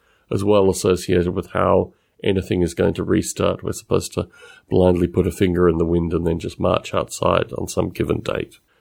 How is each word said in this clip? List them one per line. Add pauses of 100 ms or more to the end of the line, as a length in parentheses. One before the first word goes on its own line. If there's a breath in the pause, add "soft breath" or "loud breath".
(320)
as
well
associated
with
how (300 soft breath)
anything
is
going
to
restart.
We're
supposed
to (420 loud breath)
blindly
put
a
finger
in
the
wind
and
then
just
march
outside
on
some
given
date. (220)